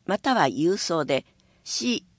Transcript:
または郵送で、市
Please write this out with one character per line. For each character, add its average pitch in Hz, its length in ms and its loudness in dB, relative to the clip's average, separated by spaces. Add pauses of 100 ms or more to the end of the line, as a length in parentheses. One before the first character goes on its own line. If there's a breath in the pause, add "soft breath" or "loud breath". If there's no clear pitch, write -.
ま 202 140 -2
た 269 140 0
は 185 140 4
郵 156 300 0
送 160 280 -2
で、 147 200 -2 (380 soft breath)
市 - 420 -4 (140)